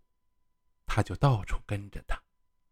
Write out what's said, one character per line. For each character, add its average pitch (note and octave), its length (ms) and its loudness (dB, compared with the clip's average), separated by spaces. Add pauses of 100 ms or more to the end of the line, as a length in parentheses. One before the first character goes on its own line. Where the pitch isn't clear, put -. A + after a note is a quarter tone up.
(840)
他 - 160 0
就 G2 140 -4
到 B2 300 2
处 - 200 -2
跟 G2+ 240 -6
着 - 160 -12
他。 - 160 -2 (500)